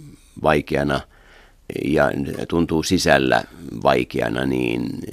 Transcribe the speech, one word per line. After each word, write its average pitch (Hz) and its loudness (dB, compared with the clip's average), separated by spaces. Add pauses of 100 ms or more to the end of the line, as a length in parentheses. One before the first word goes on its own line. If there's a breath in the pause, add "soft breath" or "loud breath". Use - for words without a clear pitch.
(420)
vaikeana 71 2 (840 soft breath)
ja 71 2 (380)
tuntuu 82 0
sisällä 69 2 (380)
vaikeana, 62 0
niin 62 -2 (240)